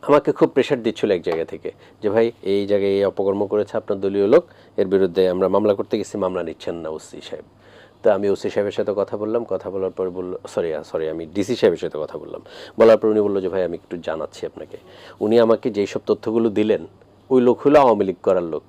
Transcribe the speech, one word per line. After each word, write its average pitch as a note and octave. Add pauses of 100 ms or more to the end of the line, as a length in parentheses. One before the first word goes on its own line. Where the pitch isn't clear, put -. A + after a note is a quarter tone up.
আমাকে D3
খুব -
প্রেশার B2+
দিচ্ছিল A2
এক F2+
জায়গা E2
থেকে - (300)
যে, G#2+
"ভাই, A2+ (120)
এই G2+
জায়গায় G2
এই G2
অপকর্ম G2
করেছে G#2
আপনার G2
দলীয় G2
লোক, D3+ (340)
এর G2+
বিরুদ্ধে F#2
আমরা F#2
মামলা G2+
করতে G#2+
গেছি, G#2
মামলা F#2
নিচ্ছেন E2
না E2
ওসি D#2
সাহেব।" D2+ (580)
তো A2
আমি G2+
ওসি G2
সাহেবের G2+
সাথে G2+
কথা G2+
বললাম, A2
কথা F#2+
বলার F#2+
পরে F#2
বলল, F2+ (120)
সরি, E2+
আ, D2+
সরি, D#2+
আমি E2
ডিসি G2
সাহেবের F#2
সাথে E2
কথা D2+
বললাম। D#2 (380)
বলার A2+
পর A2
উনি G#2+
বলল G2+
যে, F#2
"ভাই, F#2
আমি E2+
একটু E2+
জানাচ্ছি D#2+
আপনাকে।" - (420)
উনি G#2+
আমাকে A2+
যেই G2+
সব -
তথ্যগুলো A2+
দিলেন, G2+ (420)
ওই B2+
লোক A#2+
হলো D3
আওয়ামী A2+
লীগ F#2
করার F#2
লোক D2+